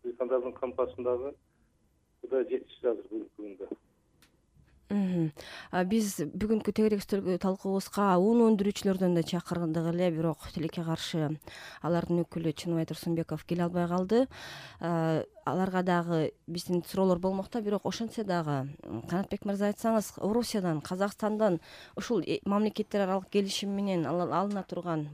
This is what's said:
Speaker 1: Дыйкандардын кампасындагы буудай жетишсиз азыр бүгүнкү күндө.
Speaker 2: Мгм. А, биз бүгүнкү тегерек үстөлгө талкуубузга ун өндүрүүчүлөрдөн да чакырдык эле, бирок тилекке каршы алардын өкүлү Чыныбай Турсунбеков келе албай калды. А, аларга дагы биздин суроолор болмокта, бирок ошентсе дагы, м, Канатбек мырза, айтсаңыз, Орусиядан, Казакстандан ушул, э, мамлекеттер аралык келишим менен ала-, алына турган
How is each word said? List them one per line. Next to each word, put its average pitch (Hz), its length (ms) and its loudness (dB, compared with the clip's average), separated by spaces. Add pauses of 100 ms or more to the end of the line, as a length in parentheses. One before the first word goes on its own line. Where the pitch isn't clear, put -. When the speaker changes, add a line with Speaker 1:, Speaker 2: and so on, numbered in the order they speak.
Speaker 1:
Дыйкандардын 123 560 -2
кампасындагы 123 720 -2 (880)
буудай 131 240 0
жетишсиз - 400 -6
азыр 101 240 -2
бүгүнкү 110 240 -10
күндө. 98 320 -12 (1200)
Speaker 2:
Мгм. 180 380 2 (420)
А, 180 160 0
биз 208 320 0
бүгүнкү 208 560 0
тегерек 214 300 2
үстөлгө 196 400 0
талкуубузга 190 640 0 (100)
ун 220 300 6
өндүрүүчүлөрдөн 196 640 2
да 170 80 4
чакырдык 170 720 -2
эле, 175 180 2
бирок 160 460 -2
тилекке 165 260 -4
каршы 160 460 0 (580)
алардын 170 380 2
өкүлү 165 340 -2
Чыныбай 165 320 0
Турсунбеков 160 560 -2
келе 175 220 0
албай 175 200 0
калды. 185 360 2 (580)
А, 165 400 2 (240)
аларга 185 380 0
дагы 170 480 2 (160)
биздин 175 340 -2
суроолор 185 380 2
болмокта, 190 420 -2
бирок 208 240 -2
ошентсе 220 380 -4
дагы, 151 480 0 (100)
м, 110 260 -8
Канатбек 190 380 -2
мырза, 202 240 0
айтсаңыз, 220 480 0
Орусиядан, 190 640 0
Казакстандан 202 800 0 (360)
ушул, 196 300 -2
э, - 200 0
мамлекеттер 208 560 0
аралык 190 280 0
келишим 196 400 0
менен 196 380 0
ала-, 165 260 0
алына 196 300 0
турган 170 500 -4